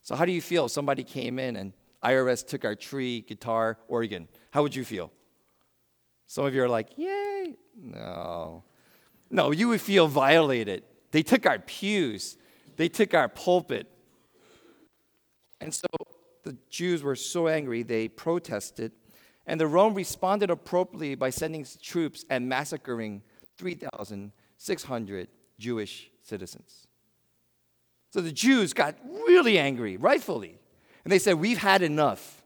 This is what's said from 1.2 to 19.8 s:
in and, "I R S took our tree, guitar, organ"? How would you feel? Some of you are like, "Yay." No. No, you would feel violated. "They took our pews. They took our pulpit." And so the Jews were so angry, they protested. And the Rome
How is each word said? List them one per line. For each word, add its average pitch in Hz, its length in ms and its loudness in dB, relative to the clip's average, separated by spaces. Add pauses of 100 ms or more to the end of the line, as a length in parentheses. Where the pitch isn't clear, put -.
in 127 200 -6
and, 98 160 -10 (280)
"I 127 140 2
R 131 140 4
S 123 140 -2
took - 200 -8
our 107 120 -2
tree, 123 460 -6
guitar, 113 560 -2 (120)
organ"? 101 400 -4 (220)
How 143 100 2
would 147 120 0
you 131 120 -6
feel? 87 260 -8 (1160)
Some 147 180 -6
of 135 100 -2
you 131 80 4
are 123 60 2
like, 110 280 -2
"Yay." 392 580 -6 (200)
No. 85 880 -10 (680)
No, 143 220 2
you 185 160 2
would 226 140 2
feel 185 260 6
violated. 135 760 4 (280)
"They 156 120 4
took - 220 4
our 127 140 4
pews. 170 760 -2 (400)
They 165 100 2
took 202 260 2
our 143 140 6
pulpit." 160 640 0 (1700)
And 156 140 -10
so - 140 -6 (560)
the 131 120 -12 (140)
Jews 175 340 -2
were 139 140 0
so 170 300 -2
angry, 135 360 0
they 113 240 -2
protested. 113 840 -6 (540)
And 160 140 -2
the 160 40 4
Rome 185 280 4